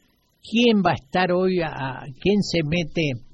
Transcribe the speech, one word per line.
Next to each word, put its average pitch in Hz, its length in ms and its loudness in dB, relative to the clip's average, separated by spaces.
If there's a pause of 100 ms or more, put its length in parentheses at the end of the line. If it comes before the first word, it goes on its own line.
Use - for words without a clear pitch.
(420)
¿Quién 226 420 2
va 175 60 4
a 147 40 0
estar 180 380 -2
hoy 185 280 0
a, 160 80 -4
a, 135 360 -8 (160)
quién 196 220 2
se 170 220 0
mete 156 480 -2 (220)